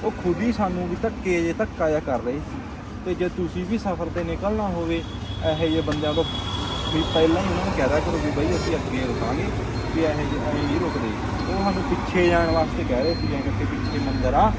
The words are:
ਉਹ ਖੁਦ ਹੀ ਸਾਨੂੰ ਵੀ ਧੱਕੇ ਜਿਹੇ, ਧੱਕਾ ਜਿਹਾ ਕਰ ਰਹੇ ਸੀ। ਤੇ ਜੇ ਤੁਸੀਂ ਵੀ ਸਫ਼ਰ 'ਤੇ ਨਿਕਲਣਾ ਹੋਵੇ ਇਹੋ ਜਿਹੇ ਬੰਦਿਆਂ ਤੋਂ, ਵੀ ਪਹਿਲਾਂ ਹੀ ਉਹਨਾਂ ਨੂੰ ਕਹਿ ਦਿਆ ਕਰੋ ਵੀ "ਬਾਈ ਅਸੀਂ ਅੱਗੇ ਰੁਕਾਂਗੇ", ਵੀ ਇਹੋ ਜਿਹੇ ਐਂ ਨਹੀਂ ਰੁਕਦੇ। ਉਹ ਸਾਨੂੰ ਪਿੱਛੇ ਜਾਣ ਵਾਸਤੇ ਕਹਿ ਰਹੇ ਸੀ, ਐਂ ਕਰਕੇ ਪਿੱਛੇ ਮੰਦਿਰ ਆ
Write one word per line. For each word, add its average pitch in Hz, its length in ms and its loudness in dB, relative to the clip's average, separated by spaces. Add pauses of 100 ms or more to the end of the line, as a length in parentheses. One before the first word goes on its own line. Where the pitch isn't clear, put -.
ਉਹ 220 60 2
ਖੁਦ 180 300 0
ਹੀ 233 120 2
ਸਾਨੂੰ 180 360 0
ਵੀ 175 140 -2
ਧੱਕੇ 190 400 0
ਜਿਹੇ, 165 100 0
ਧੱਕਾ 175 360 0
ਜਿਹਾ 151 120 2
ਕਰ 127 200 -2
ਰਹੇ 123 180 -2
ਸੀ। - 220 -8 (440)
ਤੇ 180 100 -2
ਜੇ 180 140 0
ਤੁਸੀਂ 180 380 -2
ਵੀ 214 120 0
ਸਫ਼ਰ 170 280 -2
'ਤੇ 170 180 -2
ਨਿਕਲਣਾ 202 420 0
ਹੋਵੇ 170 380 0 (400)
ਇਹੋ 160 240 2
ਜਿਹੇ 160 120 4
ਬੰਦਿਆਂ 151 340 0
ਤੋਂ, 165 100 4 (680)
ਵੀ 160 100 2 (100)
ਪਹਿਲਾਂ 165 280 6
ਹੀ 196 60 0
ਉਹਨਾਂ 175 160 0
ਨੂੰ 196 120 0
ਕਹਿ 131 120 2
ਦਿਆ 147 120 4
ਕਰੋ 160 240 0
ਵੀ 147 60 2
"ਬਾਈ 156 260 2
ਅਸੀਂ 165 200 0
ਅੱਗੇ 127 300 -2
ਰੁਕਾਂਗੇ", 113 380 -2 (500)
ਵੀ 160 80 2
ਇਹੋ 151 140 2
ਜਿਹੇ 151 300 0
ਐਂ - 80 0
ਨਹੀਂ 147 260 0
ਰੁਕਦੇ। 151 320 -2 (400)
ਉਹ 196 120 2
ਸਾਨੂੰ 190 180 0
ਪਿੱਛੇ 180 460 2
ਜਾਣ 170 220 4
ਵਾਸਤੇ 160 340 2
ਕਹਿ 123 180 2
ਰਹੇ 165 120 2
ਸੀ, - 200 0
ਐਂ 135 80 -2
ਕਰਕੇ - 220 0
ਪਿੱਛੇ - 340 -2
ਮੰਦਿਰ 131 360 2
ਆ 202 240 6